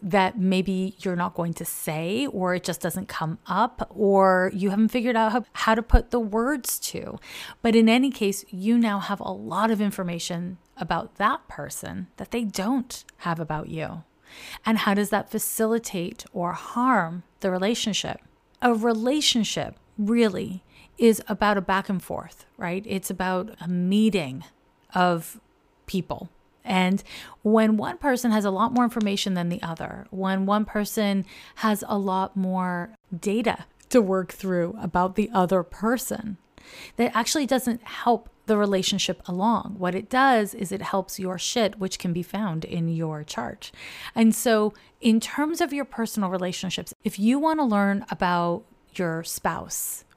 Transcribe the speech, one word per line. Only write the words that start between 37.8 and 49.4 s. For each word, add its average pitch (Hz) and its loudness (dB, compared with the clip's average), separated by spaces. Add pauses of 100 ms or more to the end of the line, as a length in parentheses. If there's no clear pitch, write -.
help - 0 (180)
the 214 4
relationship 190 0
along. 196 0
What 180 -2
it 202 -6
does 254 4
is - -6
it 196 -6
helps 190 -4
your 185 -6
shit, 220 0
which 190 -6
can 180 -4
be 175 -2
found 175 -4
in 165 -2
your 160 -4
chart. - -8 (440)
And 226 6
so 214 2 (280)
in 226 4
terms 302 -2
of 302 0
your 285 -4
personal 214 -4
relationships, 180 -4 (100)
if - -4
you 226 4
want 311 2
to 294 2
learn 202 2
about 175 0 (300)
your 165 -2
spouse - -6 (120)